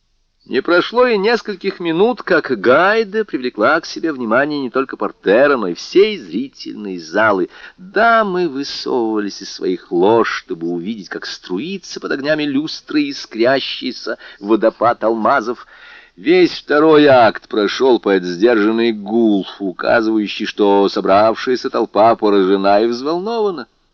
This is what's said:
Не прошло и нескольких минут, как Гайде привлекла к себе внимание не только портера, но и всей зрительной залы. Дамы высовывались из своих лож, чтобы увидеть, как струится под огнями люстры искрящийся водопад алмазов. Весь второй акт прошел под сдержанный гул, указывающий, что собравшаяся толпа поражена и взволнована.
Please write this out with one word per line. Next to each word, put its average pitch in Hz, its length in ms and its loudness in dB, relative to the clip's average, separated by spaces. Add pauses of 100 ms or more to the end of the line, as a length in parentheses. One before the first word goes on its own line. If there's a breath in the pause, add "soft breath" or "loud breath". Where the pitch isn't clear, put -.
(460)
Не 120 160 -4
прошло 175 460 2
и 226 100 0
нескольких 202 600 -4
минут, 180 420 0
как 139 380 -2
Гайде 196 640 2
привлекла 131 580 -2
к - 60 -18
себе 160 260 -6
внимание 135 480 -2
не 127 80 -6
только 135 260 -4
портера, 123 640 2
но 101 120 -4
и 85 40 -4
всей 202 460 0
зрительной 104 800 -10
залы. 92 500 0 (280 loud breath)
Дамы 196 680 0
высовывались 117 960 -4
из 95 100 -16
своих - 400 -6
лож, 104 380 4
чтобы 82 380 -8
увидеть, 87 420 -8
как - 160 -12
струится 156 720 -10
под 151 120 -10
огнями 151 320 -4
люстры 147 680 -4
искрящийся 127 1120 -4 (200 loud breath)
водопад 110 640 0
алмазов. 113 600 0 (500 loud breath)
Весь 160 440 2
второй 151 480 4
акт 120 420 4
прошел 107 500 2
под 98 240 0
сдержанный 110 680 2
гул, 104 560 0 (100)
указывающий, 110 880 -2
что 101 440 2
собравшаяся 110 840 0
толпа 113 440 2
поражена 101 680 2
и - 20 2
взволнована. 170 840 -4 (260)